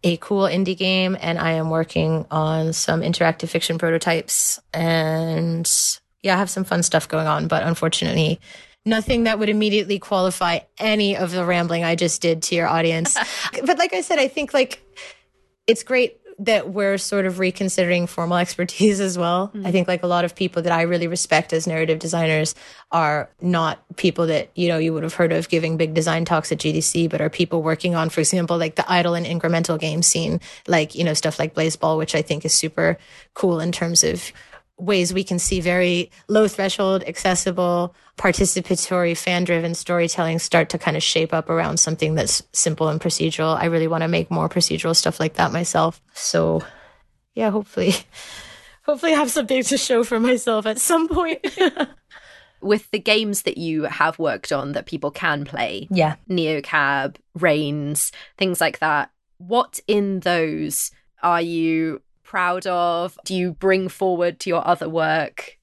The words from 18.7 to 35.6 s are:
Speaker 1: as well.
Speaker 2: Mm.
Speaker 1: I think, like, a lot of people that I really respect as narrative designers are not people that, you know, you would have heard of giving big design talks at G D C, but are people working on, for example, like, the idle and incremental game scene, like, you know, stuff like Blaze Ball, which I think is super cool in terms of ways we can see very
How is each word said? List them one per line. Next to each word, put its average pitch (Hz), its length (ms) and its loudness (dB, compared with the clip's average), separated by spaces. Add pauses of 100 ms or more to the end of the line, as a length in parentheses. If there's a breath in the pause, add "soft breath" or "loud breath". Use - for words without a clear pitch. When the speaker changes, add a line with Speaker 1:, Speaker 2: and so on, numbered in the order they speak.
Speaker 1:
as 185 180 -2
well. 180 380 0
Speaker 2:
Mm. 202 100 -8
Speaker 1:
I 185 60 -2
think, 180 160 2
like, 180 160 -2
a 180 40 -2
lot 175 160 2
of 170 120 -4
people 175 260 -2
that 170 100 0
I 170 120 2
really 170 240 0
respect 165 440 0
as 160 140 0
narrative 160 320 0
designers 160 560 0 (380 loud breath)
are 151 380 0 (120)
not 170 420 0 (140)
people 170 300 2
that, 160 280 0
you 175 120 0
know, 165 100 2
you 160 160 0
would 156 100 -2
have 165 120 -6
heard 170 180 2
of 165 160 -2
giving 160 280 0
big 160 180 0
design 165 300 2
talks 160 260 0
at 156 80 -2
G 156 120 0
D 156 100 0
C, 165 260 0
but 156 140 -2
are 151 80 2
people 165 340 0
working 160 320 0
on, 160 140 0
for - 120 -2
example, 170 360 0
like, 165 180 -2
the - 160 0
idle 175 240 2
and 170 100 -4
incremental 170 540 0
game 160 240 -2
scene, 165 360 0 (280 loud breath)
like, 160 280 2
you 160 80 -2
know, 156 120 0
stuff - 240 -2
like 156 160 -2
Blaze 160 200 0
Ball, 160 220 0
which 156 160 -2
I 151 80 2
think 156 240 -4
is 160 80 0
super 165 440 0 (360 loud breath)
cool 175 260 0
in 170 120 -2
terms 170 320 2
of - 280 -2 (480 loud breath)
ways 180 320 0
we 190 120 -2
can 180 160 -2
see 185 200 -2
very 175 520 0 (160 soft breath)